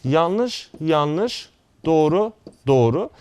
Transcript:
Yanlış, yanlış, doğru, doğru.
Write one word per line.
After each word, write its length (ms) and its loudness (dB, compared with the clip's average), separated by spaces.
Yanlış, 640 -2
yanlış, 680 -2
doğru, 480 2
doğru. 440 2